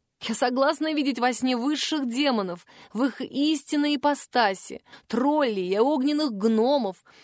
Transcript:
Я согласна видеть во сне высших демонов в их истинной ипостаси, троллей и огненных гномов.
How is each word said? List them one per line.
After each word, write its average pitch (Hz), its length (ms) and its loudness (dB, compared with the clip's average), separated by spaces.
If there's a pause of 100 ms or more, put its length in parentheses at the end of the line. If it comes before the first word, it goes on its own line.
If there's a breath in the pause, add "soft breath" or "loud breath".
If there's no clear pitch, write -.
(220)
Я 226 120 -6
согласна 277 600 2
видеть 277 260 0
во 247 140 2
сне 254 240 0
высших 277 500 -2
демонов 226 580 -2 (280 loud breath)
в 214 100 0
их 269 160 -2
истинной 294 800 0
ипостаси, 247 840 0 (260 loud breath)
троллей 254 600 0
и 190 100 0
огненных 294 540 2
гномов. 220 720 0 (200 loud breath)